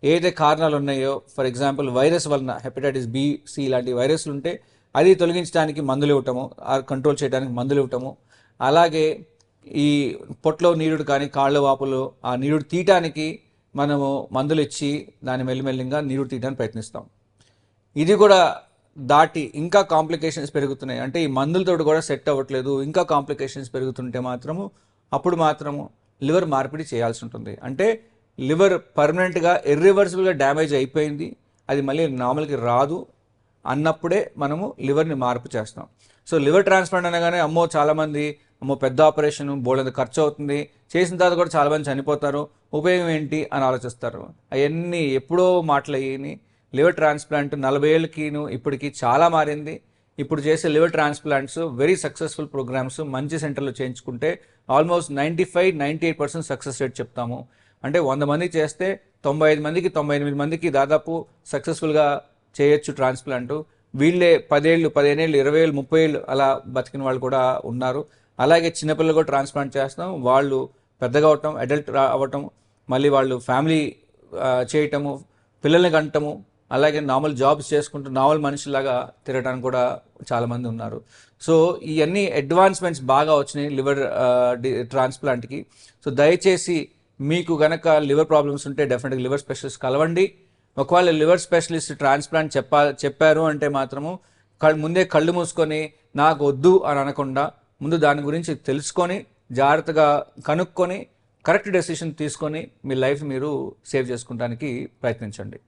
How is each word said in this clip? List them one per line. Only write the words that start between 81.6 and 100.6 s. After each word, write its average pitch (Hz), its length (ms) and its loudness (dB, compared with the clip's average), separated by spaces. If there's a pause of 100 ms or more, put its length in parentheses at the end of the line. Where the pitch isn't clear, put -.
ఇవన్నీ 160 460 0
అడ్వాన్స్‌మెంట్స్ 165 760 2
బాగా 151 320 4
వచ్చినాయి 143 340 -2
లివర్, 139 300 0
ఆ, 123 540 2
డి-, 120 300 -4
ట్రాన్స్‌ప్లాంట్‌కి. 131 840 -4 (420)
So 139 60 -4
దయచేసి 175 760 2 (320)
మీకు 170 320 0
గనక 156 340 2
లివర్ 151 420 4
ప్రాబ్లమ్స్ 143 380 2
ఉంటే 143 180 -2
డెఫినెట్గా 127 360 -2
లివర్ 131 180 -2
స్పెషలిస్ట్ 143 420 -10
కలవండి. 160 520 0 (440)
ఒకవేళ 175 320 4
లివర్ 165 300 4
స్పెషలిస్ట్ 160 580 -2
ట్రాన్స్‌ప్లాంట్ 147 600 0
చెప్పా-, 147 360 2 (120)
చెప్పారు 156 360 4
అంటే 151 260 0
మాత్రము 143 520 -4 (420)
కళ్-, 156 140 6
ముందే 170 300 2
కళ్ళు 170 260 2
మూసుకొని 160 600 -2 (240)
"నాకు 147 320 2
వద్దు" 151 380 6
అని 143 140 0
అనకుండా 139 520 -2 (300)
ముందు 156 160 -2
దాని 147 240 4
గురించి 156 340 -4
తెలుసుకొని, 175 720 -4 (260)
జాగ్రత్తగా 147 720 2 (200)
కనుక్కొని, 175 600 -2 (400)